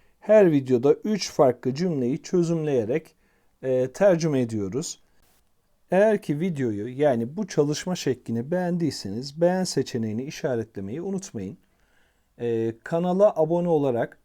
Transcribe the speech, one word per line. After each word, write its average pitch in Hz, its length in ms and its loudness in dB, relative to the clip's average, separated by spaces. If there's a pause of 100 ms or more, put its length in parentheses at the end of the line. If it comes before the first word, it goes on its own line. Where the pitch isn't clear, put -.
(220)
Her 208 320 6
videoda 131 420 4
üç 208 360 -4
farklı 131 440 2
cümleyi 143 480 -2
çözümleyerek, 156 920 -2 (480)
e, 131 300 0
tercüme 165 480 2
ediyoruz. 110 640 -4 (880)
Eğer 208 320 4
ki 151 180 -4
videoyu, 127 600 -4
yani 135 360 0
bu 208 100 -4
çalışma 151 500 -2
şeklini 117 540 -4
beğendiyseniz 156 880 -4
beğen 180 240 2
seçeneğini 117 600 -4
işaretlemeyi 120 800 -6
unutmayın. 120 560 -8 (800)
Ee, 113 340 -2 (100)
kanala 180 520 2
abone 170 320 0
olarak 139 560 0